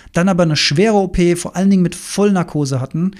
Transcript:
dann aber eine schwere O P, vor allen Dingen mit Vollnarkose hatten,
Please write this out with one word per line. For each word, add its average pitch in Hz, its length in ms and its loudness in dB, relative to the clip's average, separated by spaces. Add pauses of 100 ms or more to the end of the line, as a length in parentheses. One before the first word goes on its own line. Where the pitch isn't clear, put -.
(140)
dann 175 140 2
aber 180 140 2
eine 160 140 2
schwere 190 400 2
O 190 140 2
P, 175 260 2
vor - 200 -8
allen 190 140 2
Dingen 190 140 4
mit 170 100 0
Vollnarkose 156 880 -2
hatten, 165 380 -4